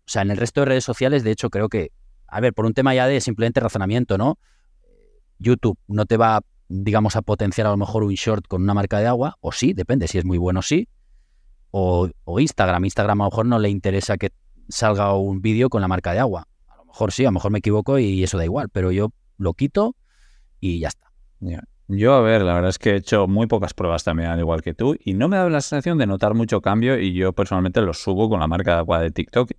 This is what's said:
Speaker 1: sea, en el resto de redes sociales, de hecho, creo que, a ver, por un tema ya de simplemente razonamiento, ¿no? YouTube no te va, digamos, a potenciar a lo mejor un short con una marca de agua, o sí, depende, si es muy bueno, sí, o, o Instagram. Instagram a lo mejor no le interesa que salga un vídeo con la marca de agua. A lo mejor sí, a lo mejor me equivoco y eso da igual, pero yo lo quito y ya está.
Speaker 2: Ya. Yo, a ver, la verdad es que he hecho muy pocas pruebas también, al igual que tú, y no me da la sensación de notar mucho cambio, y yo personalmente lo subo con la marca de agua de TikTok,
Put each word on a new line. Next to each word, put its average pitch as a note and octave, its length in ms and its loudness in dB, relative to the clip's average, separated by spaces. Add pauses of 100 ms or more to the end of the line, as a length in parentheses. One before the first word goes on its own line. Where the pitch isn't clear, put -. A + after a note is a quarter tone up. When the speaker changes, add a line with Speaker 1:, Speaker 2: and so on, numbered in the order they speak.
Speaker 1:
sea, G#2 160 -2
en G2+ 80 0
el G2+ 60 -2
resto A#2 240 0
de C#3 40 2
redes C3 180 2
sociales, C3 400 0
de G#2+ 80 2
hecho, A2+ 180 -4
creo G#2 200 -2
que, G2+ 220 -4 (360)
a - 120 -8
ver, A#2 140 0
por A2 120 0
un A2+ 80 0
tema C3 220 2
ya B2+ 100 4
de C3+ 160 2
simplemente A#2 380 -2
razonamiento, A2 580 0
¿no? A#2+ 220 0 (960)
YouTube A#2 400 2 (100)
no G#2 180 -2
te A#2 100 2
va, A2 260 4 (280)
digamos, G#2 480 0
a A2+ 40 0
potenciar G#2+ 460 -2
a G#2 40 2
lo G2+ 60 0
mejor G2+ 260 0
un G2+ 100 0
short G#2 340 -2
con F#2 160 -2
una G2+ 100 2
marca G2+ 260 0
de G#2+ 80 2
agua, B2 340 -2
o - 100 -6
sí, D3+ 220 0
depende, B2 340 -2
si - 100 -4
es E2+ 60 0
muy F2+ 140 0
bueno, F2+ 240 0
sí, F3+ 260 -2 (840)
o, F#2 380 0 (140)
o F2 160 -4
Instagram. F#2 460 0
Instagram G#2 340 0
a G2+ 60 2
lo G2 60 0
mejor A2 140 -2
no A#2+ 140 2
le G#2 100 2
interesa G2 480 -2
que G2 140 -4 (380)
salga G2+ 440 0
un G2 280 -2
vídeo A2+ 280 2
con A2+ 120 0
la F#2 80 0
marca F#2 240 -2
de G2 60 0
agua. G2+ 280 -2 (220)
A - 80 -20
lo - 80 -20
mejor - 260 -4
sí, - 120 -2
a C3+ 40 4
lo A2 60 2
mejor F#2+ 180 -2
me G#2 80 0
equivoco G#2+ 400 0
y G2 240 0
eso F#2 140 -2
da E2 80 -2
igual, G2 240 -4
pero F#2 240 -2
yo G#2 180 0 (260)
lo F2+ 160 -2
quito G3+ 420 -2 (640)
y F2 180 -2
ya D#2+ 80 -4
está. - 240 -12 (300)
Speaker 2:
Ya. F2 220 -8 (240)
Yo, G#2+ 280 4
a B2+ 60 6
ver, A2 200 4
la F2+ 120 2
verdad F2 160 2
es F#2+ 100 -4
que G#2+ 120 2
he G2+ 40 4
hecho G2 320 2
muy G2+ 180 2
pocas G2+ 300 -2
pruebas E2+ 280 -2
también, E2 260 -2
al E2+ 100 -2
igual E2 240 -2
que E2 100 -6
tú, C3+ 260 -2
y G2 140 -4
no A2 140 0
me G3 100 0
da F#3 120 2
la D3+ 120 0
sensación D3+ 380 -2
de A#2+ 80 2
notar G2+ 260 0
mucho A2+ 280 0
cambio, A#2 360 0
y F#2+ 160 -2
yo F#2 200 0
personalmente F#2 480 0
lo F2+ 120 0
subo G2 340 0
con G#2+ 120 0
la D#2 80 0
marca E2+ 240 0
de E2+ 80 4
agua E2+ 220 0
de E2 100 -2
TikTok, - 480 -2